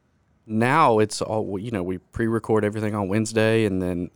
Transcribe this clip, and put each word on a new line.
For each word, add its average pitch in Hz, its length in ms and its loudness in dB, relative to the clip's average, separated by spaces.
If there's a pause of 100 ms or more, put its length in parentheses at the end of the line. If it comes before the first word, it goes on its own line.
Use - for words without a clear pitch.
(460)
now 120 520 4
it's 107 240 0
all, 101 360 -4
you 117 120 -10
know, 101 120 -4
we 92 160 -4
pre-record 113 680 -2
everything 107 300 -2
on 104 140 -2
Wednesday, 110 560 2
and 95 160 0
then, 90 360 -4